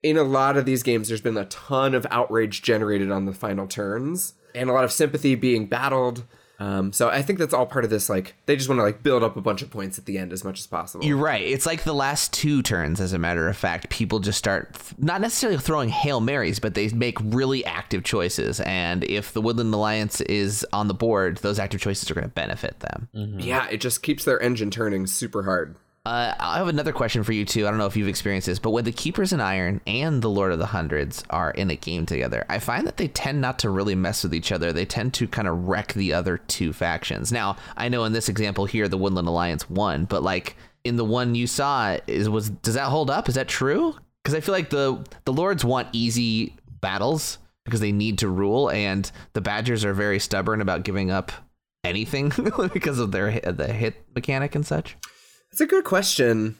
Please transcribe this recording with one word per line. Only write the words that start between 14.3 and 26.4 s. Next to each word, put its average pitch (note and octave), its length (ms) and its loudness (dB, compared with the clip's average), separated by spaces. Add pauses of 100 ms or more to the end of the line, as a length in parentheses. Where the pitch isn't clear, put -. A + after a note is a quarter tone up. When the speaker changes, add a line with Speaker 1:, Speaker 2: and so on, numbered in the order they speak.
Speaker 2:
start G2 360 -2
th-, - 240 -16
not F3 220 0
necessarily A3 380 0
throwing C#3+ 300 0
Hail C3 320 0
Marys, A2 400 0
but G#2 140 -2
they G#2+ 160 2
make A#2 300 0
really B2+ 440 0
active F2 400 -4
choices. G#2+ 560 0
And F2+ 440 0
if G2+ 280 -2
the A2 100 -2
Woodland A#2 320 2
Alliance G#2+ 480 0
is G2+ 500 0
on G#2 140 0
the G2 80 2
board, G2 440 2
those G2+ 200 0
active G2 220 -2
choices - 280 -2
are - 60 -4
gonna - 140 -2
benefit - 520 -6
them. - 360 -8
Speaker 3:
Mm-hmm. G#2 240 -6
Speaker 1:
Yeah, - 280 -2
it A2 120 -4
just - 240 -4
keeps D3+ 200 -2
their C3 160 4
engine A2+ 300 0
turning G2+ 380 -2
super G#2+ 340 -4
hard. F2+ 320 -2 (320)
Speaker 2:
Uh, A#2 320 0
I F2 200 -2